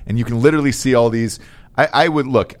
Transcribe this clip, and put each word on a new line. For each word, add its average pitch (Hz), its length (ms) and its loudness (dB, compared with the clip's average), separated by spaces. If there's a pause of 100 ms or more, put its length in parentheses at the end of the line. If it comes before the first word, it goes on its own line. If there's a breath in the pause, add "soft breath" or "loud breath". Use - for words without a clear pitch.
and 110 120 -4
you 117 60 -2
can 117 160 -4
literally 143 300 4
see 127 240 -2
all 117 160 4
these. 113 300 -6 (360 loud breath)
I, 147 160 0
I 165 160 2
would, 147 200 -2
look, 113 320 0